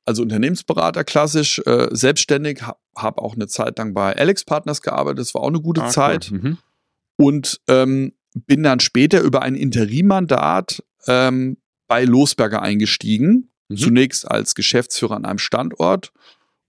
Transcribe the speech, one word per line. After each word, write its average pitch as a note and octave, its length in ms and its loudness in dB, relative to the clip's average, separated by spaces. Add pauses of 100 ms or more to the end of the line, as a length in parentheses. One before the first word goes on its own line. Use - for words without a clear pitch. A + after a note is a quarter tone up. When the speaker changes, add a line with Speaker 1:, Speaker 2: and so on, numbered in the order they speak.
Speaker 1:
also A#2 160 -2
Unternehmensberater D3+ 800 -2
klassisch, D3+ 640 0
äh, A#2+ 260 2
selbstständig, C#3+ 680 0
ha-, A#2+ 160 -12 (180)
hab A2 240 -6
auch A2 160 -8
eine G#2 120 -6
Zeit - 300 -6
lang A2 160 -6
bei G2 220 0
Alex F#3+ 300 0
Partners D3+ 360 -4
gearbeitet, C#3 380 -4
das A#2+ 140 -8
war C3 80 -4
auch - 80 -2
eine D#3+ 120 -2
gute D#3+ 200 -2
Speaker 2:
Ah, A#2+ 60 -4
cool. B2 40 -4
Speaker 1:
Zeit. D3 400 0
Speaker 2:
Mhm. A2+ 260 -4 (580)
Speaker 1:
Und, C#3+ 520 2
ähm, C3 460 2 (200)
bin C#3+ 300 0
dann C3 160 2
später D#3 420 2
über C#3 220 2
ein B2+ 100 -2
Interimmandat, D3+ 1300 0 (240)
ähm, C3 500 2 (300)
bei A#2+ 180 2
Losberger A#2+ 580 4
eingestiegen, A2 880 0 (180)
Speaker 2:
Mhm. G2+ 80 -8
Speaker 1:
zunächst B2 520 2
als - 260 -2
Geschäftsführer - 600 -2
an G#2 100 -8
einem G2+ 120 -6
Standort. - 760 -2 (580)